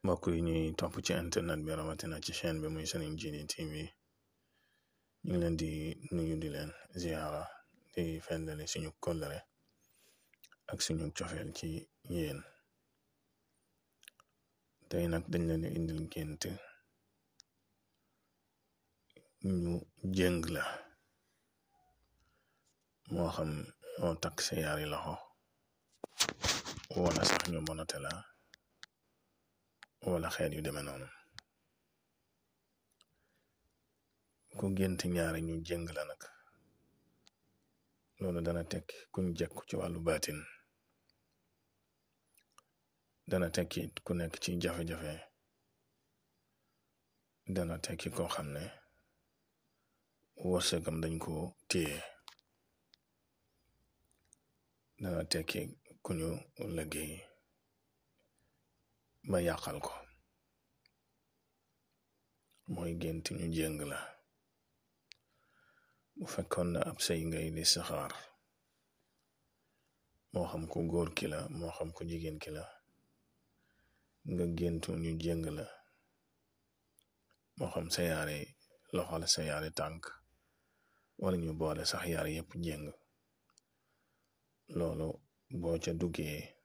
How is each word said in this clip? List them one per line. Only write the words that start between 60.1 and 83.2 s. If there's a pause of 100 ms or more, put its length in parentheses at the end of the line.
Mooy
gént
ñu
jéng
la. (2250)
Bu
fekkoon
na
ab
sëy
ngay
di
saxaar, (2250)
moo
xam
ku
góor
ki
la,
moo
xam
ku
jigéen
ki
la, (1600)
nga (120)
géntu
ñu
jéng
la, (1900)
moo
xam
sa
yaari (540)
loxo
la,
sa
yaari
tànk, (1160)
wala
ñu
boole
sax
yaari
yépp (120)
jéng, (1800)